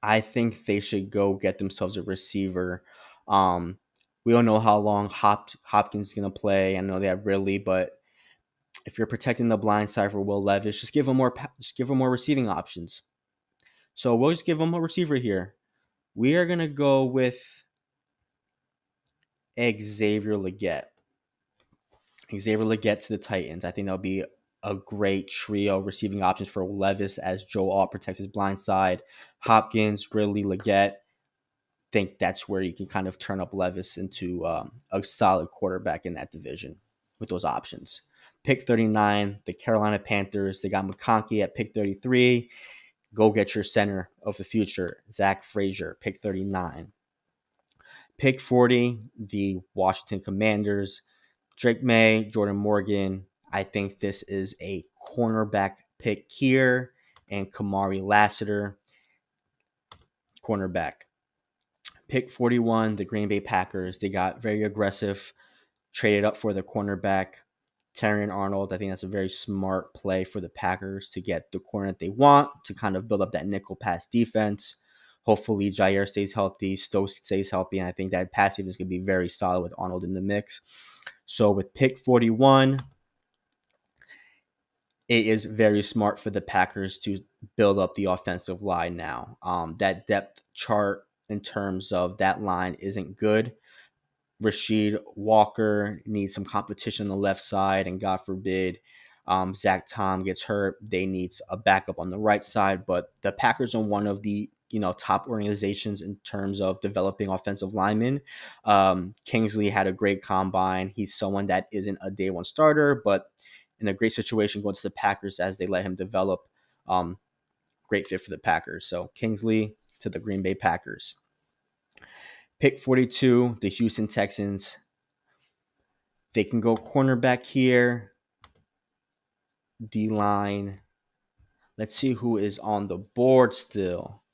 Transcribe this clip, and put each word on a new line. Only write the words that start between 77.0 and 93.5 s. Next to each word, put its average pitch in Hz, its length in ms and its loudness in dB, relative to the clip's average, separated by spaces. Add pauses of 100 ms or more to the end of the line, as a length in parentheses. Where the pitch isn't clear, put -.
stays 98 280 -2
healthy, 92 280 -4
and 90 80 -4
I 90 60 -6
think 92 200 -6
that 90 200 -2
pass 98 240 2
defense 92 200 -8
could 92 120 -8
be 90 120 -4
very 92 280 0
solid 92 320 -2
with 87 160 -8
Arnold 90 280 -6
in 90 100 -6
the 92 80 -4
mix. 101 400 -4 (640)
So 107 240 4
with 98 240 -2
pick 131 240 2
forty-one, 131 840 6 (2250)
it 113 180 4
is 110 180 2
very 107 380 4
smart 104 360 0
for - 120 -8
the 98 100 -2
Packers 95 600 -2
to 98 220 -6 (340)
build 101 220 6
up 92 160 0
the 101 120 -2
offensive 92 560 -4
line 87 340 -2
now. 78 460 -10
Um, 87 380 -4
that 98 260 0
depth - 340 -2 (140)
chart 101 500 -2 (240)
in 104 120 -6
terms 98 520 -6
of 90 240 0
that 98 240 0
line 92 380 -2
isn't 98 400 -8
good. 110 340 2 (920)